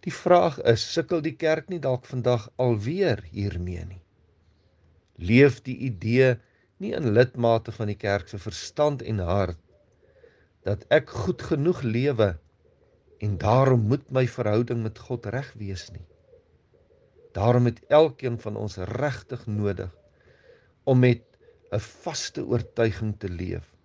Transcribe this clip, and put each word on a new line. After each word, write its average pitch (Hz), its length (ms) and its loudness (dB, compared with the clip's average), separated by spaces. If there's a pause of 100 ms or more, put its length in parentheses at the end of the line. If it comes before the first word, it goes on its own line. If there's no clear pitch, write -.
Die - 120 -8
vraag 175 520 4
is, 117 160 4
sukkel 165 400 -2
die 147 160 -6
kerk 156 320 0
nie 175 140 -8
dalk 127 260 -2
vandag 123 380 -2 (100)
alweer 127 720 0
hiermee 90 560 -6
nie? 92 160 -16 (1200)
Leef 123 420 6
die 127 160 -10
idee 120 600 0 (420)
nie 202 160 -6
in 127 160 0
lidmate 117 640 2
van 107 160 -4
die 101 80 -8
kerk 101 320 -2
se 98 100 -10
verstand 143 640 -4
en 107 160 -4
hart 87 380 -2 (1040)
dat 104 240 -6
ek 151 240 2
goed - 380 -4
genoeg 156 340 0
lewe 113 460 2 (920)
en 104 160 -2
daarom 123 520 4
moet 135 200 -2
my 131 160 0
verhouding 117 560 -2
met 110 160 -8
God 117 320 -10
reg 131 300 -8
wees 98 340 -10
nie? 82 120 -16 (1300)
Daarom 120 340 2
het 117 220 -2
elkeen 131 520 2
van 107 200 -8
ons 107 180 -8
regtig 123 720 -8
nodig 101 440 -4 (920)
om 131 160 4
met 123 240 4 (480)
'n 104 80 -2
vaste - 640 -10
oortuiging 110 760 -2
te 98 100 -8
leef. 87 340 -8 (220)